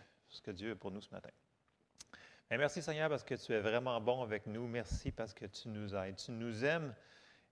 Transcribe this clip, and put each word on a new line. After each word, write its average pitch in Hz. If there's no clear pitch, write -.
ce -
que 110
Dieu 101
a -
pour 95
nous 101
ce -
matin. -
Ben, 117
merci 147
Seigneur 156
parce 139
que -
tu 123
es 110
vraiment 117
bon 123
avec 107
nous. 113
Merci 117
parce 113
que -
tu -
nous 104
aides, 95
tu -
nous 113
aimes 147